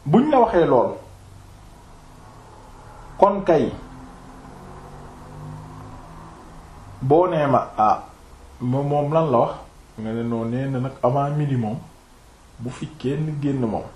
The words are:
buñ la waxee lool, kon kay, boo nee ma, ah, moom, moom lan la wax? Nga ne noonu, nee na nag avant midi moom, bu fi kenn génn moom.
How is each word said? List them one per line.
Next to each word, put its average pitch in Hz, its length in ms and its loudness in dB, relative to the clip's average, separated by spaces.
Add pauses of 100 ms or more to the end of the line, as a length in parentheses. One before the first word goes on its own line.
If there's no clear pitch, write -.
buñ 226 260 4
la 269 80 6
waxee 202 280 4
lool, 123 240 4 (2250)
kon 202 280 4
kay, 151 260 4 (3250)
boo 151 260 6
nee 156 200 2
ma, 127 200 4 (100)
ah, 107 260 4 (560)
moom, 131 280 -2
moom 147 260 0
lan 160 180 2
la 117 60 4
wax? 131 140 4 (480)
Nga 110 140 -6
ne 117 100 -4
noonu, 117 260 -2
nee 131 200 -4
na 131 100 -2
nag 131 120 -4 (120)
avant 139 340 2
midi 143 180 0
moom, 113 220 -2 (840)
bu 117 100 -8
fi 147 180 -10 (120)
kenn 151 420 -4
génn 139 240 0
moom. 101 180 -4 (120)